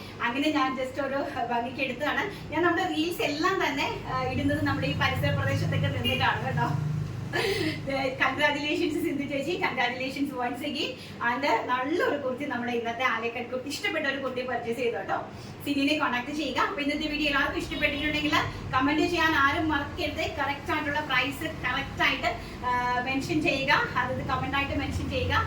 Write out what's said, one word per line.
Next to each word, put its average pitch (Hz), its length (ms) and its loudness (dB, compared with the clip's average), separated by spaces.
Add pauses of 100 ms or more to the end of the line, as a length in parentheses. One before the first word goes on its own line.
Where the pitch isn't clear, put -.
(220)
അങ്ങനെ 285 280 2
ഞാൻ 269 260 2
just 262 300 -4
ഒരു 277 140 0 (320)
ഭംഗിക്ക് 247 280 -2
എടുത്തതാണ്. 277 720 -2
ഞാൻ 320 100 2
നമ്മുടെ 349 220 4
റീൽസ് 320 380 0
എല്ലാം 320 440 2
തന്നെ, 311 400 -2
ആ, 254 160 -2 (100)
ഇടുന്നത് 285 320 2
നമ്മുടെ 269 220 2
ഈ 269 120 0
പരിസര 254 400 2
പ്രദേശത്തൊക്കെ 269 500 2
നിന്നിട്ടാണ് 240 580 2
കേട്ടോ. - 480 0 (1300)
Congratulations 294 840 2
സിന്ധു 285 180 -2
ചേച്ചി, 285 440 -2
congratulations 262 640 -2 (120)
once 240 260 -4
again. 320 220 -2 (380)
And 262 160 0 (220)
നല്ലൊരു 294 500 2
കുർത്തി 254 280 -4
നമ്മുടെ 240 280 -4
ഇന്നത്തെ 233 300 -2
ആലേക്കൽ 233 400 0
കുർത്തി, 254 260 -6
ഇഷ്ടപ്പെട്ട 311 380 -2
ഒരു 269 160 0
കുർത്തി 254 200 -4
പർച്ചേസ് 233 360 -4
ചെയ്തു 233 180 0
കേട്ടോ. - 220 -2 (460)
സിനിനെ 285 340 2
കോൺടാക്ട് 247 320 0
ചെയ്യുക. 285 300 -2
അപ്പൊ 294 220 0
ഇന്നത്തെ 294 260 0
വീഡിയോ 294 180 0
എല്ലാവർക്കും 294 320 2
ഇഷ്ടപ്പെട്ടിട്ടുണ്ടെങ്കിൽ 294 720 0 (420)
കമന്റ് 285 280 4
ചെയ്യാൻ 339 340 4
ആരും 302 320 4
മറക്കരുത്. 302 560 0 (140)
കറക്റ്റ് 277 340 -2
ആയിട്ടുള്ള 294 280 0
പ്രൈസ് 269 440 0
കറക്റ്റ് 269 580 -2
ആയിട്ട്, 285 280 2 (360)
ആ, 247 380 2
മെൻഷൻ 269 380 0
ചെയ്യുക, 277 300 2 (240)
അതായത് 254 300 0
കമന്റ് 262 300 0
ആയിട്ട് 277 220 0
മെൻഷൻ 262 320 -2
ചെയ്യുക. 254 240 0 (120)